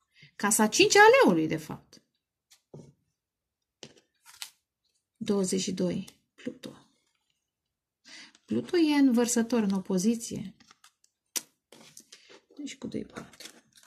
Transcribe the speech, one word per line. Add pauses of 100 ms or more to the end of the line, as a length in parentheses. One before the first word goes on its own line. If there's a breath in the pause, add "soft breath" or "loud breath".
(360 soft breath)
Casa
cincea
a
leului,
de
fapt. (3250)
Douăzeci
și
doi. (260)
Pluto. (1700 loud breath)
Pluto
e
în
Vărsător,
în
opoziție. (2000 soft breath)
Doi
și
cu
doi,
patru. (360)